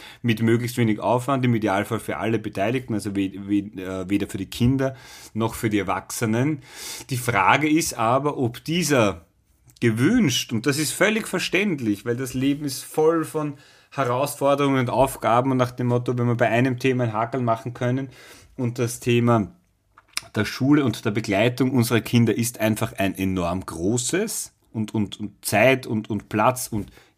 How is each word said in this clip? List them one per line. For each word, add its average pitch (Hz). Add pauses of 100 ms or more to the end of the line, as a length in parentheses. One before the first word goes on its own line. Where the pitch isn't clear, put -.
(200)
mit 117
möglichst 117
wenig 113
Aufwand, 123
im 123
Idealfall 104
für 78
alle 110
Beteiligten, 110
also 101
we-, 98 (160)
we-, 101
äh, 92
weder 98
für -
die 95
Kinder 131 (380)
noch 113
für 117
die 101
Erwachsenen. 113 (480)
Die 131
Frage 120
ist 165
aber, 135
ob 120
dieser 139 (560)
gewünscht, 127
und 110
das 139
ist 151
völlig 214
verständlich, 165
weil 120
das 127
Leben 139
ist 131
voll 160
von 151 (360)
Herausforderungen 139
und 123
Aufgaben 123
und 127
nach 123
dem 123
Motto, 123
wenn 120
wir 120
bei 120
einem 120
Thema 127
einen 110
Hakel 117
machen 120
können 127 (480)
und 123
das 120
Thema 120 (800)
der 107
Schule 139
und -
der 113
Begleitung 117
unserer 120
Kinder 113
ist 117
einfach 110
ein 98
enorm 92
großes 123 (200)
und, 110
und, 101
und -
Zeit 127
und, 110
und 101
Platz 120
und 101 (280)